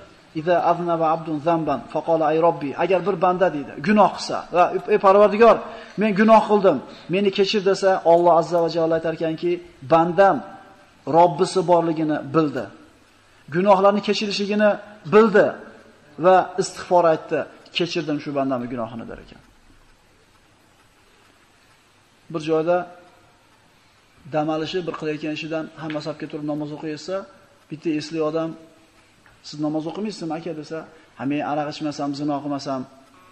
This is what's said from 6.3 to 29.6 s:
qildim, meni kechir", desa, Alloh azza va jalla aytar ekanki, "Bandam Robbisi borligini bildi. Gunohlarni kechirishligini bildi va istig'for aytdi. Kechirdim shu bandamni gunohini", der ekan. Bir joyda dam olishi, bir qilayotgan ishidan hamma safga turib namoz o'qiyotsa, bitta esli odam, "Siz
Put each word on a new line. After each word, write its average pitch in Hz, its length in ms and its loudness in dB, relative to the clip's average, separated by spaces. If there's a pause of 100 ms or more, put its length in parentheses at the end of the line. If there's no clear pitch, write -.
qildim, 196 320 4 (300)
meni 196 240 0
kechir", 196 340 0
desa, 190 260 2 (120)
Alloh 170 360 6
azza 165 220 0
va 165 80 0
jalla 165 260 0
aytar 160 180 -2
ekanki, 160 400 -4 (280)
"Bandam 165 560 4 (680)
Robbisi 170 600 2
borligini 160 580 0
bildi. 135 400 -2 (840)
Gunohlarni 196 520 4
kechirishligini 202 680 0 (340)
bildi 202 420 6 (720)
va 180 180 6 (180)
istig'for 180 500 0
aytdi. 160 340 0 (320)
Kechirdim 156 500 -4
shu 151 140 -12
bandamni 135 340 -4
gunohini", 117 400 -10
der 87 100 -14
ekan. - 240 -20 (3000)
Bir 160 100 -6
joyda 160 360 0 (1500)
dam 151 240 -4
olishi, 156 360 -4
bir 160 80 -8
qilayotgan 151 400 -6
ishidan 160 320 -8 (120)
hamma 151 240 -8
safga 151 260 -10
turib 147 200 -10
namoz 147 260 -6
o'qiyotsa, 151 420 -10 (520)
bitta 160 240 -8
esli 151 320 -4
odam, 160 280 -2 (920)
"Siz - 200 -18